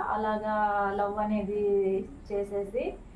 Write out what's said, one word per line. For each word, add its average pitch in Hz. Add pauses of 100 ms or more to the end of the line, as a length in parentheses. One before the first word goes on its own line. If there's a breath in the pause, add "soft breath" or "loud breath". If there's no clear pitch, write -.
అలాగా 214
లవ్ 202
అనేది 202 (320)
చేసేసి 202 (220 loud breath)